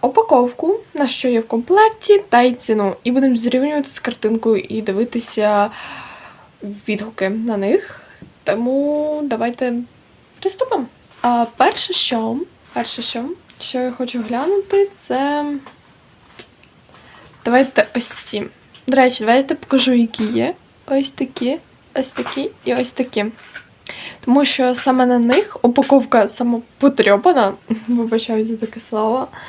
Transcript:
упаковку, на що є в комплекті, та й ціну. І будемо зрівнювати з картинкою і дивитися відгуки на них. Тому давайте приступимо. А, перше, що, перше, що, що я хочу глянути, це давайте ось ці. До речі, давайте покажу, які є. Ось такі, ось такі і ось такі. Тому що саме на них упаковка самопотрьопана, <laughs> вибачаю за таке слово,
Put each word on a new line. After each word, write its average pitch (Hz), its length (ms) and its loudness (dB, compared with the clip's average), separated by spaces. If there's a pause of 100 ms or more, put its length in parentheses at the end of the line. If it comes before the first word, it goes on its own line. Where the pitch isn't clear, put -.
упаковку, 294 800 2 (140)
на 294 140 0
що - 200 -4
є 233 120 2
в 226 80 -8
комплекті, 403 800 4
та 240 140 6
й 247 100 4
ціну. 214 520 -2
І 233 60 0
будемо 262 260 4
зрівнювати 269 540 0
з - 80 -4
картинкою 226 720 0
і 220 140 -4
дивитися 208 880 0 (920)
відгуки 208 680 -6
на 220 280 -4
них. 208 440 0 (440)
Тому 294 800 0
давайте 240 500 -4 (680)
приступимо. 392 460 -2 (360)
А, 240 240 2 (100)
перше, 370 360 0
що, 226 440 -2 (360)
перше, 233 300 -8
що, 240 220 -8 (360)
що - 180 -8
я 254 120 -4
хочу 247 380 -6
глянути, 392 680 -2
це 285 480 -4 (2000)
давайте 247 420 4 (100)
ось 233 120 -2
ці. - 360 -6 (420)
До 262 100 0
речі, 254 280 4
давайте 269 300 2
покажу, 262 380 0
які 233 320 2
є. 233 300 -2 (320)
Ось 269 240 0
такі, 269 480 -4 (360)
ось 269 160 -4
такі 269 400 -6 (140)
і 247 100 -2
ось 247 180 -2
такі. 247 320 -2 (1000)
Тому 277 200 4
що 254 300 2
саме 254 320 2
на 247 120 4
них 254 440 2
упаковка 247 680 4
самопотрьопана, 240 1300 2 (160)
<laughs> 220 180 -6
вибачаю 226 560 0
за 226 120 -4
таке 220 240 -8
слово, 226 480 -2 (200)